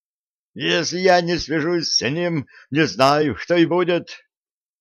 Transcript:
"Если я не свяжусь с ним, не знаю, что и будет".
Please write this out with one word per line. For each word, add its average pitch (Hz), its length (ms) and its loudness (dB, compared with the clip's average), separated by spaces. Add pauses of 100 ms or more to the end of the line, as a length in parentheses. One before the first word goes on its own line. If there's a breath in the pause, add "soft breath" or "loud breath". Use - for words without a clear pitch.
(540)
"Если 165 440 -4
я 180 220 4
не 170 180 -2
свяжусь 156 540 -4
с 113 180 -2
ним, 165 380 -4 (220 loud breath)
не 151 140 2
знаю, 139 520 2
что - 180 -4
и 170 100 6
будет". 170 640 -2 (540)